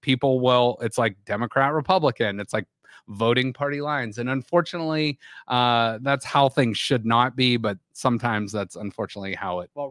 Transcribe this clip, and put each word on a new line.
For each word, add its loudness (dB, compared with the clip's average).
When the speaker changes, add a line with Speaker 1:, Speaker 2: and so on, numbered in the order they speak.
Speaker 1:
people 2
will, 4
it's -4
like 0
Democrat, 0
Republican, 0
it's -6
like -2
voting 2
party -4
lines. -4
And -4
unfortunately, -4
uh, 2
that's 0
how 4
things 0
should 0
not 2
be, 4
but -2
sometimes -2
that's -6
unfortunately -8
how -6
it, -10
Speaker 2:
Well, -8